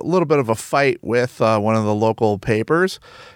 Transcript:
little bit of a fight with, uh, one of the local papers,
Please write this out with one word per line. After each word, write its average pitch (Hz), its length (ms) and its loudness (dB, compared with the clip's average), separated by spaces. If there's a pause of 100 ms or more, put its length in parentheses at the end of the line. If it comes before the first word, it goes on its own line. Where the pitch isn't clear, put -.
little 175 220 0
bit 147 140 2
of 123 80 -2
a 110 80 2
fight 139 480 -2
with, 123 380 -2
uh, 110 180 2
one 110 160 0
of 110 80 0
the 107 100 0
local 107 460 0
papers, 151 600 -2 (360)